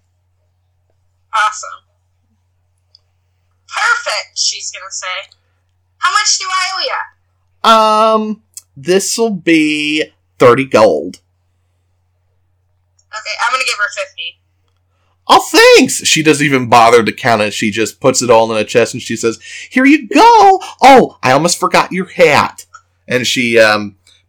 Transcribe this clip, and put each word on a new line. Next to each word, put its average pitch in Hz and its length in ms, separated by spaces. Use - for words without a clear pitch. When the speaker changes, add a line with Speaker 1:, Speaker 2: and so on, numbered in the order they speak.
Speaker 1:
Awesome. - 360
Perfect, - 720
she's - 340
gonna 190 180
say. - 400
How 359 160
much 415 260
do 381 100
I 370 160
owe 339 120
ya? 220 520
Speaker 2:
Um, 214 280
this'll 190 540
be 151 760
thirty 135 260
gold. 95 540
Speaker 1:
Okay, 320 200
I'm 240 80
gonna 262 140
give 240 120
her - 180
fifty. - 440
Speaker 2:
Oh, 330 120
thanks! 440 640
She - 160
doesn't 147 240
even 131 240
bother 117 340
to 110 100
count 113 280
it. 104 120
She 110 180
just 107 300
puts 131 200
it 120 80
all 113 220
in 110 60
a 107 80
chest 117 280
and 117 80
she 113 140
says, 113 240
"Here 262 140
you 277 220
go! 403 520
Oh, 247 420
I 127 80
almost 156 280
forgot 175 340
your 180 140
hat." 147 580
And 123 180
she, 117 320
um, 104 380